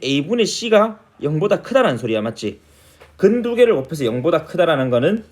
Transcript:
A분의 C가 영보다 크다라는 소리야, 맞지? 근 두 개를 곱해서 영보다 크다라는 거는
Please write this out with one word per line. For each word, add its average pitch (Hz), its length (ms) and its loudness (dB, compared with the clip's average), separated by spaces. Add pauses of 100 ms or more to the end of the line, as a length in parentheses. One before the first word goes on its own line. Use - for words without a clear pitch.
A분의 147 440 -2
C가 220 540 0 (220)
영보다 156 380 -2
크다라는 202 380 0
소리야, 110 240 -4
맞지? 110 380 -8 (560)
근 226 260 2
두 233 140 -4
개를 226 180 6
곱해서 139 300 -4
영보다 123 400 0
크다라는 156 460 0
거는 156 420 0